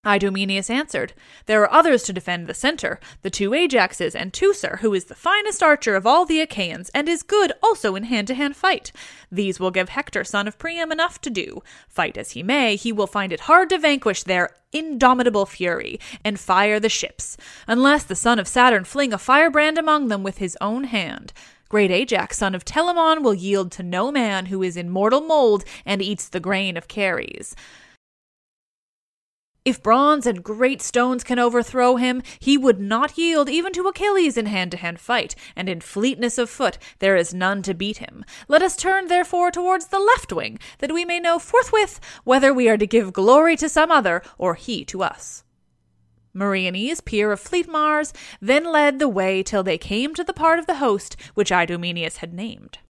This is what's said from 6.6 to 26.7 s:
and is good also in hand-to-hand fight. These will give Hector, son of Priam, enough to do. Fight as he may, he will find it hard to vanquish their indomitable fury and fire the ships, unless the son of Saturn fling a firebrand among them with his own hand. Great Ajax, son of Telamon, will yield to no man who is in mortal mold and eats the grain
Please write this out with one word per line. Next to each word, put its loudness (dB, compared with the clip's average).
and -2
is -2
good 2
also 2
in -8
hand-to-hand -2
fight. -2
These -2
will 0
give 0
Hector, -6
son -4
of -12
Priam, -6
enough -4
to -8
do. -8
Fight -4
as -12
he -12
may, 0
he -4
will 0
find -4
it -8
hard 6
to 0
vanquish 0
their -2
indomitable 2
fury -6
and -4
fire 2
the 0
ships, -6
unless 4
the -6
son 2
of -6
Saturn 4
fling -2
a -4
firebrand 2
among 0
them -2
with -6
his -6
own -4
hand. -6
Great 2
Ajax, -2
son -2
of -8
Telamon, 0
will 4
yield -2
to -12
no -2
man -2
who -4
is -4
in -8
mortal 2
mold 2
and -2
eats -6
the -6
grain -4